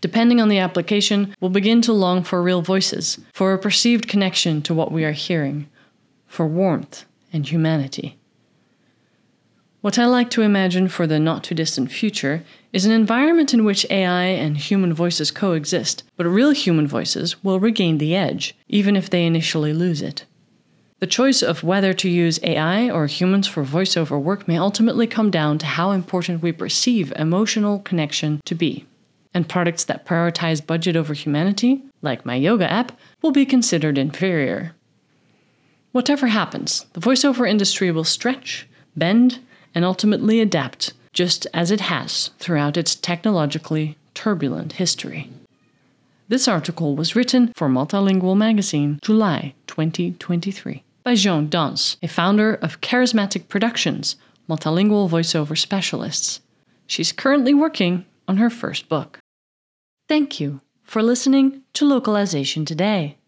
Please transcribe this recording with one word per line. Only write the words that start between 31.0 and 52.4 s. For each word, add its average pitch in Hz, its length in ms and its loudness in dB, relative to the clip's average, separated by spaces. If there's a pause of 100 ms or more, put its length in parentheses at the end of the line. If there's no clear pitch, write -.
humanity, 196 680 0 (200)
like 135 240 -4
my 120 80 -4
yoga 170 340 2
app, 220 220 -2 (320)
will 320 80 2
be 277 160 4
considered 165 500 0
inferior. 151 800 -2 (1160)
Whatever 262 360 0
happens, - 640 -4
the 170 60 -10
voiceover 247 480 2
industry 196 440 0
will 160 100 0
stretch, - 640 -4 (300)
bend, 226 420 4 (380)
and 170 80 2
ultimately 214 560 2
adapt, 170 540 -2 (180)
just 175 420 -2
as 170 160 0
it 202 120 0
has - 480 -4 (100)
throughout 147 360 0
its 165 200 -2
technologically 156 1000 -2 (180)
turbulent 160 580 -4
history. - 580 -6 (960)
This 254 220 0
article 165 480 -2
was 156 180 -4
written 247 400 4
for 151 140 -2
Multilingual 185 680 2
Magazine, 185 680 2
July 202 520 2 (140)
twenty 165 440 -2
twenty-three, 175 720 -6 (220)
by 247 100 2
Jean 185 360 2
Dance, - 520 -2
a 170 60 -6
founder 208 460 2